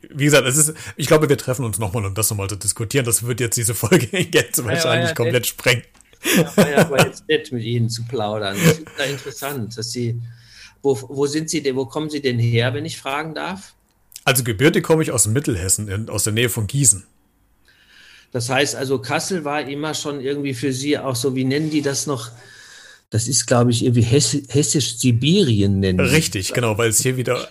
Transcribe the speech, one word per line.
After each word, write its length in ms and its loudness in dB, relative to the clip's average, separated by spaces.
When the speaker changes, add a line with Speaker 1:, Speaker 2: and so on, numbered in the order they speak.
Speaker 1:
wie 140 -4
gesagt, 240 6
es 100 2
ist, 160 2
ich 100 -4
glaube, 240 6
wir 80 4
treffen 280 -4
uns 120 -4
nochmal, 280 -2
um 100 -4
das 160 0
nochmal 180 -4
zu 60 -6
diskutieren. 500 -2
Das 180 0
wird 180 -4
jetzt 160 -2
diese 180 -2
Folge 300 4
<laughs> 120 -6
in 140 -2
Gänze 300 0
Speaker 2:
Ja, 80 -4
ja, 40 0
Speaker 1:
wahrscheinlich 360 0
Speaker 2:
ja, 60 -4
Speaker 1:
komplett 280 0
Speaker 2:
nett. 40 -4
Speaker 1:
sprengen. 360 0
Speaker 2:
Ja, 220 2
war 120 6
ja 100 0
aber 260 4
jetzt 220 -10
nett, 240 0
mit 120 -4
Ihnen 260 0
zu 160 -6
plaudern. 520 -4
Das 220 4
ist 80 -16
ja 80 -2
interessant, 720 -8
dass 140 -8
Sie, 300 -4
wo, 160 2
wo 160 -2
sind 240 -4
Sie 120 -2
denn, 140 -2
wo 120 -4
kommen 220 -6
Sie 120 -6
denn 180 0
her, 340 2
wenn 120 -6
ich 120 -10
fragen 380 -6
darf? 400 -10
Speaker 1:
Also 220 0
gebürtig 380 4
komme 200 2
ich 80 -4
aus 160 0
Mittelhessen, 600 -2
in, 200 -6
aus 140 -4
der 80 0
Nähe 160 2
von 180 -2
Gießen. 400 0
Speaker 2:
Das 180 -4
heißt 280 2
also, 220 -2
Kassel 440 -4
war 180 -2
immer 320 -6
schon 280 -6
irgendwie 320 -4
für 180 -2
Sie 260 0
auch 200 -2
so, 180 0
wie 80 0
nennen 260 0
die 120 0
das 260 -2
noch? 220 -4
Das 160 0
ist, 200 -2
glaube 240 6
ich, 120 0
irgendwie 200 4
Hess-, 460 2
Hessisch-Sibirien 1300 2
nennen. 200 2
Speaker 1:
Richtig, 540 0
genau, 240 0
weil 120 2
es 100 2
hier 180 0
wieder, 340 -2